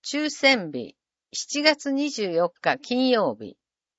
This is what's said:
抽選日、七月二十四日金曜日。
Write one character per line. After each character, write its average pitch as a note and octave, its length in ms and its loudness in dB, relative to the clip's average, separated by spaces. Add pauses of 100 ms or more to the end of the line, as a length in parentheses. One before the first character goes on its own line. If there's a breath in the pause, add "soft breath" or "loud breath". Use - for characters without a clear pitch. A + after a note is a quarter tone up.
抽 D4+ 240 -2
選 B3+ 400 2
日、 B2 280 -8 (340)
七 - 300 -6
月 D4 320 2
二 C#4+ 160 0
十 G#3+ 200 -4
四 E3+ 200 2
日 - 280 0
金 B3+ 300 0
曜 F#3 320 2
日。 G#2+ 180 -14 (420)